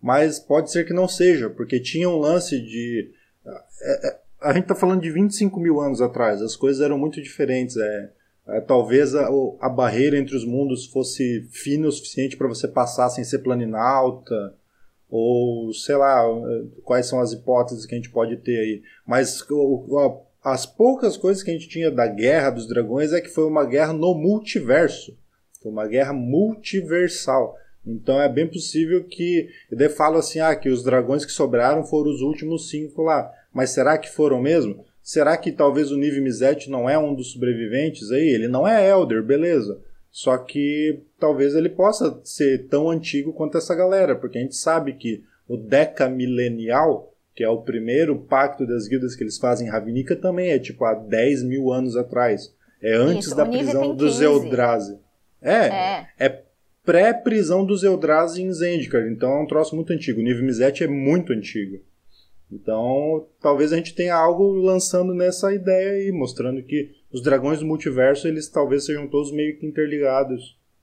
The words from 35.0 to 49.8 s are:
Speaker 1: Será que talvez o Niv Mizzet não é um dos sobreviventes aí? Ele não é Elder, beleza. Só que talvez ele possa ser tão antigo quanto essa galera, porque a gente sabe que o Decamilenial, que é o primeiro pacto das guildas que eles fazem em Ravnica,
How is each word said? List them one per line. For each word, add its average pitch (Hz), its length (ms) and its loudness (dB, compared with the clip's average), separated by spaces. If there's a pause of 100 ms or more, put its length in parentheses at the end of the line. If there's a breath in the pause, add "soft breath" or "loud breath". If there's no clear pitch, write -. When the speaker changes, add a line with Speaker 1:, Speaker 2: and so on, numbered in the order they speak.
Speaker 1:
Será 156 340 2
que 165 160 -4
talvez 143 400 2
o 143 60 -2
Niv 139 220 -2
Mizzet 135 500 0
não 123 180 -2
é 147 100 2
um 147 160 0
dos 127 180 -10
sobreviventes 120 800 -4
aí? 139 160 2
Ele 120 220 2
não 131 180 2
é 208 220 4
Elder, 147 340 4
beleza. 139 560 0 (320 soft breath)
Só - 280 0
que 147 600 -2 (200)
talvez 143 340 2
ele 160 140 2
possa 180 560 2
ser 135 440 0
tão 151 200 2
antigo 160 460 -4
quanto 156 240 -4
essa 165 160 -2
galera, 185 420 2
porque 123 220 -8
a - 20 -4
gente 131 160 -6
sabe 160 380 0
que 113 280 -8 (240 soft breath)
o 120 100 -6
Decamilenial, 123 1600 0 (220)
que 113 100 -2
é 110 40 2
o 113 140 0
primeiro 127 580 0
pacto 139 460 0
das 113 220 -4
guildas 127 260 -2
que - 80 -8
eles 107 140 -8
fazem 120 300 0
em 117 40 -6
Ravnica, 117 460 -2